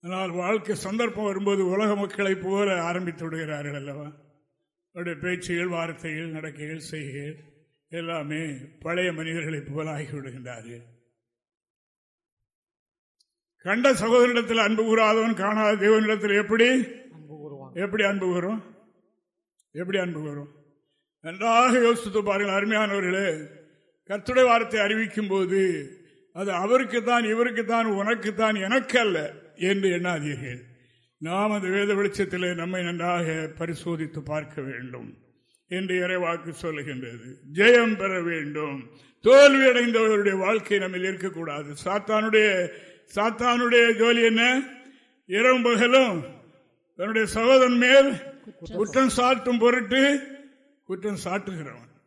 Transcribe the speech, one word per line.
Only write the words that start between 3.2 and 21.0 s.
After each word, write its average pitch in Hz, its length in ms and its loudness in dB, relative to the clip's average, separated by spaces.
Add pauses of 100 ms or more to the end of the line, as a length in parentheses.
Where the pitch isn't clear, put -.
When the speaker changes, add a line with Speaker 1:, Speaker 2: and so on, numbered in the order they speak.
Speaker 1:
விடுகிறார்கள் 151 560 -8
அல்லவா? 143 260 -12 (880)
அவருடைய 170 220 -8
பேச்சுகள், 180 560 -4
வார்த்தைகள், 165 640 -8
நடக்கைகள், 156 500 -12
செய்கைகள் 143 520 -12 (540)
எல்லாமே 160 500 -8 (380)
பழைய 175 320 -4
மனிதர்களை 160 500 -8
போல 147 300 -8
ஆகிவிடுகின்றார்கள். 123 920 -12 (2750)
கண்ட 247 280 2
சகோதரனிடத்தில் 233 720 4
அன்பு 220 200 2
கூறாதவன் 220 540 2
காணாத 214 420 2
தேவனிடத்தில் 208 600 2
எப்படி, 220 280 4 (420)
Speaker 2:
அன்பு - 240 -20
கூறுவான்? 143 400 -18
Speaker 1:
எப்படி 202 300 -2
அன்பு 196 240 0
கூறும்? 180 320 -4 (1120)
எப்படி 185 240 -4
அன்பு 170 220 -4
கூறும்? 147 300 -10 (720)